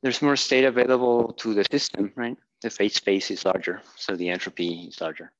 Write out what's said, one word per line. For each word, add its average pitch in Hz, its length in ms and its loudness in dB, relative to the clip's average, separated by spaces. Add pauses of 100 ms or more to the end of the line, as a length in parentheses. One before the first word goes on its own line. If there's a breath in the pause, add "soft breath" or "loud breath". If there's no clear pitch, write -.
There's 127 180 0
more 143 160 4
state 131 260 2
available 123 760 4
to 113 140 -2
the 101 160 4
system, - 460 -2
right? 120 220 -6 (240)
The 117 80 -4
phase 104 240 -2
space 98 360 0
is 95 140 -8
larger, 92 380 -2 (160)
so - 180 -6
the 87 140 -2
entropy 87 580 -6
is - 140 -12
larger. 85 380 -10